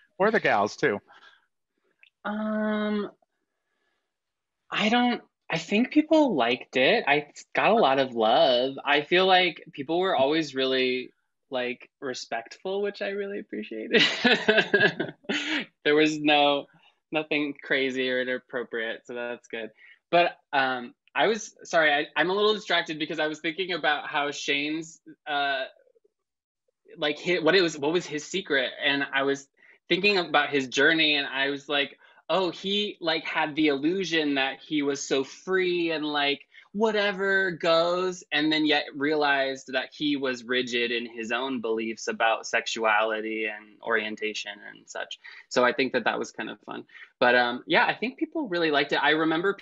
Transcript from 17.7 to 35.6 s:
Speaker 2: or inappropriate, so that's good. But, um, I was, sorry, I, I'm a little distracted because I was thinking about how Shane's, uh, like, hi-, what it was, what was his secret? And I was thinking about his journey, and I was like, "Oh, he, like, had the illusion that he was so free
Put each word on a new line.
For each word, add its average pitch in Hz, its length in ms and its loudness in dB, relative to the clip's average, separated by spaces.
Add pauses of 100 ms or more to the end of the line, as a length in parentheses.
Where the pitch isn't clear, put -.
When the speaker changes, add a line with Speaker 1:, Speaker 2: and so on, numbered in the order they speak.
Speaker 2:
or 127 120 0
inappropriate, 120 840 -6
so 123 80 -12
that's 120 320 -10
good. 113 240 -10 (400)
But, 170 260 2 (160)
um, 127 400 -2 (220)
I 147 120 2
was, 214 360 -4
sorry, 156 280 2
I, 147 140 2 (100)
I'm 156 140 2
a 185 40 0
little 208 200 2
distracted 170 460 -2
because 156 200 -4
I 156 80 0
was 151 120 -6
thinking 175 340 -4
about 151 340 -2
how 147 220 -2
Shane's, 151 720 -4 (260)
uh, 139 360 -2 (1300)
like, 151 240 -2
hi-, 175 200 0
what 160 160 4
it 196 60 6
was, 156 160 0
what 143 140 -2
was 170 140 0
his 147 180 -8
secret? 139 480 -2 (100)
And 143 300 0
I 139 120 0
was 139 240 -2 (420)
thinking 190 280 2
about 147 340 2
his 135 160 0
journey, 151 480 4
and 139 120 -2
I 135 220 0
was 139 180 -6
like, 143 300 -2 (320)
"Oh, 180 200 2
he, 202 520 -4
like, 160 240 -2
had 156 320 -2
the 156 100 4
illusion 156 680 0
that 135 260 -2
he 151 220 -4
was 139 220 -4
so 143 200 0
free 180 640 -2